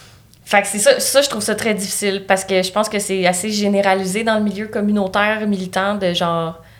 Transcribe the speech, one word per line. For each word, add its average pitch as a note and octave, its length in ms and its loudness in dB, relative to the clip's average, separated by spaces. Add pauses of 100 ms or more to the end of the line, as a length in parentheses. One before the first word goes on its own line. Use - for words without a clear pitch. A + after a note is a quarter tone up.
(440)
Fait G3+ 180 2
que - 60 -6
c'est G#3+ 120 -4
ça, C#4 180 4
ça, - 240 2
je C#4+ 60 0
trouve G#3 140 -6
ça G#3+ 120 -2
très G#3+ 200 0
difficile G3 520 -2
parce F#3+ 180 2
que F#3+ 180 2
je F#3 100 -4
pense - 160 0
que G#3 100 -2
c'est G3 280 -2
assez F3+ 240 0
généralisé G3+ 720 2
dans A3+ 140 2
le G#3+ 60 0
milieu G#3 220 -4
communautaire, G#3 800 0
militant, F#3+ 500 -2
de F#3 160 0
genre E3+ 480 -2 (200)